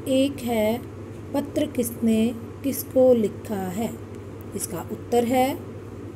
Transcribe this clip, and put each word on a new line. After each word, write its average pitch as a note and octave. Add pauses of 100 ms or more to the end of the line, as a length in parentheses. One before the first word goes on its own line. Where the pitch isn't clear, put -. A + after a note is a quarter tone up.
एक C4+
है, A#3 (560)
पत्र D4
किसने A3+ (300)
किसको B3+
लिखा G3+
है? G#3+ (680)
इसका F3+
उत्तर A#3+
है, B3+ (680)